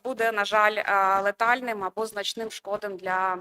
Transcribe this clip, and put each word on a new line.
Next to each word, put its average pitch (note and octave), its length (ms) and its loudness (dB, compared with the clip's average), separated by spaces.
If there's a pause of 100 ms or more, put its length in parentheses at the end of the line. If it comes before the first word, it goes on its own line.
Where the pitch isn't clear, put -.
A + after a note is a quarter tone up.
буде, A3+ 280 0
на G#3 140 0
жаль, G#3+ 320 4
е, G3 440 4
летальним A3+ 640 0
або G3+ 220 -4
значним G#3+ 460 -6
шкодом G3+ 460 -8
для F#3 440 -2